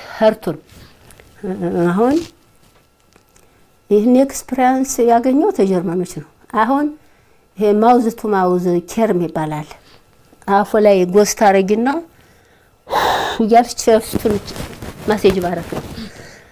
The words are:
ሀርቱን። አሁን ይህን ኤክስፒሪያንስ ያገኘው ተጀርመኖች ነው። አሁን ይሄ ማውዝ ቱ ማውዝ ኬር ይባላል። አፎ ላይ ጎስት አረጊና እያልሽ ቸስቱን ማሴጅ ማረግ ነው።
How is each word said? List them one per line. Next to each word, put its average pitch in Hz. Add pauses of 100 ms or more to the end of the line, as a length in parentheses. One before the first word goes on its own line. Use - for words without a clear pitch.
(120)
ሀርቱን። 214 (1300)
አሁን 220 (1700)
ይህን 214
ኤክስፒሪያንስ 262 (120)
ያገኘው 262
ተጀርመኖች 180
ነው። 151 (260)
አሁን 254 (720)
ይሄ 208
ማውዝ 226
ቱ 226
ማውዝ 180 (220)
ኬር 226
ይባላል። 156 (800)
አፎ 202
ላይ 202
ጎስት 196
አረጊና 202 (1500)
እያልሽ 233
ቸስቱን 220 (720)
ማሴጅ 196
ማረግ 175
ነው። - (680)